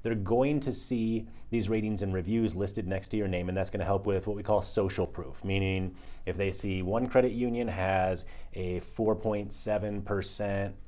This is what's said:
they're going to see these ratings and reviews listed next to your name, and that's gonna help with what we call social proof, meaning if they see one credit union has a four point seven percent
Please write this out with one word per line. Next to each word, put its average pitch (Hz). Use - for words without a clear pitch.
they're 117
going 120
to 139
see 113
these 110
ratings 107
and 95
reviews 95
listed 98
next 95
to 107
your 101
name, 90
and 92
that's 95
gonna -
help 98
with 98
what 104
we 104
call 104
social 95
proof, -
meaning 95
if 87
they 98
see 95
one 104
credit 127
union 120
has 92
a 90
four 110
point 104
seven 104
percent 101